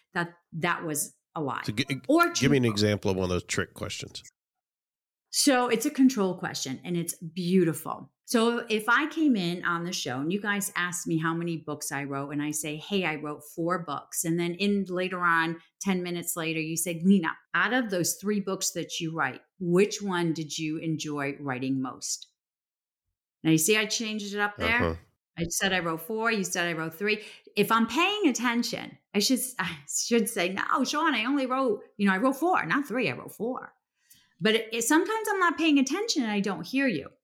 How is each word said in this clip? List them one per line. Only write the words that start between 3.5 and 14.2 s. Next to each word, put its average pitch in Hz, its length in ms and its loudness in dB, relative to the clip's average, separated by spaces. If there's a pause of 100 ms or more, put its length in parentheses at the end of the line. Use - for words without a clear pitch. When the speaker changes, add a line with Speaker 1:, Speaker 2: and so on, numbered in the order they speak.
Speaker 2:
questions. - 500 -10 (1080)
Speaker 1:
So 247 380 4
it's 226 180 2
a 294 40 0
control 214 460 6
question 131 480 -6
and 175 120 -2
it's 170 220 -2
beautiful. 175 920 2 (140)
So 233 440 2
if 214 200 0
I 262 200 4
came 311 280 2
in 175 280 -2
on 170 200 -2
the 180 80 -6
show 135 280 -4
and 156 120 -2
you 202 80 -2
guys 202 360 -2
asked 175 300 -4
me 170 120 0
how 165 160 -2
many 170 220 -4
books 147 340 -8
I 143 140 -6
wrote 139 260 -6
and 147 120 -4
I 151 100 -2
say, 151 240 -6
"Hey, 185 280 -2
I 156 120 -2
wrote 147 260 -8 (140)
four 170 240 -2
books." - 440 -6